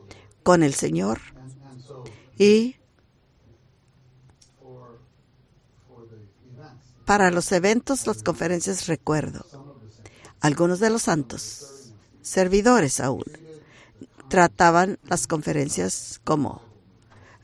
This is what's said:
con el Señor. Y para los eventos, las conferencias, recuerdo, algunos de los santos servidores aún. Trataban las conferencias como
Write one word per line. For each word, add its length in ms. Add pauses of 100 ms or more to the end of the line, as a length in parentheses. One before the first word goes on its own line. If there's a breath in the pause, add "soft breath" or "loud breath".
(440 loud breath)
con 200
el 100
Señor. 480 (1160 loud breath)
Y 380 (4000)
para 260
los 220
eventos, 540
las 160
conferencias, 640
recuerdo, 580 (960 loud breath)
algunos 400
de 80
los 140
santos 720 (520)
servidores 720
aún. 240 (1080 soft breath)
Trataban 720
las 240
conferencias 960
como 380 (840 soft breath)